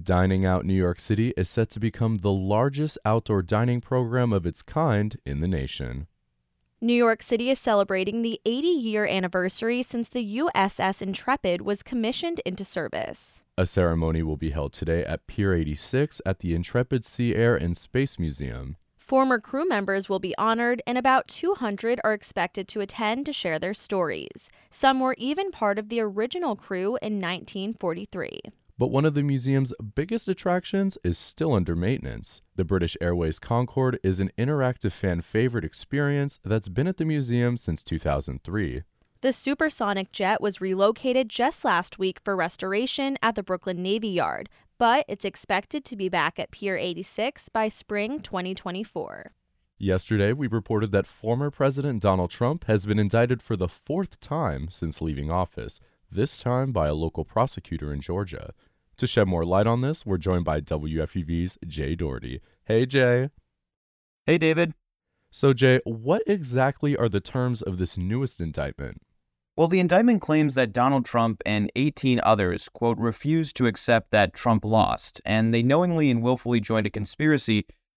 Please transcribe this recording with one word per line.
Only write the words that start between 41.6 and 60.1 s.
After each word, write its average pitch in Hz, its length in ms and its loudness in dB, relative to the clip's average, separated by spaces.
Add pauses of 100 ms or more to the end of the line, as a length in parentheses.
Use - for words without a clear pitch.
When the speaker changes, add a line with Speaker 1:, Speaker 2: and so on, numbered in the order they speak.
Speaker 2:
last 180 340 0
week 190 260 -2
for 196 100 -2
restoration 208 880 -2
at 226 120 0
the 208 80 -4
Brooklyn 180 400 -4
Navy 208 260 0
Yard, 123 400 -2 (300)
but 240 280 4
it's - 180 -8
expected 202 600 -4
to - 100 -12
be 190 140 -4
back 170 320 0
at - 100 -6
Pier 196 260 -4
eighty-six 190 720 -6
by 220 180 0
spring 214 520 -6
twenty 185 320 -6
twenty-four. - 800 -10 (460)
Speaker 1:
Yesterday, 98 540 2
we 135 160 -2
reported 107 440 0
that 98 140 2
former 131 460 -2
President 135 500 0
Donald 92 280 4
Trump 139 340 -2
has 104 220 2
been 104 120 2
indicted 117 440 2
for 117 120 -4
the 90 140 0
fourth - 500 -6
time 87 520 -4
since - 300 -6
leaving 76 300 -4
office, 85 480 -4 (320)
this 117 280 -2
time 127 340 -2
by 80 160 2
a 76 60 0
local 80 300 -4
prosecutor 80 680 -4
in 71 80 -6
Georgia. 90 520 -8 (460)
To 127 80 0
shed 107 200 4
more 87 180 0
light 95 220 4
on 120 140 2
this, 143 240 -4
we're 95 140 -2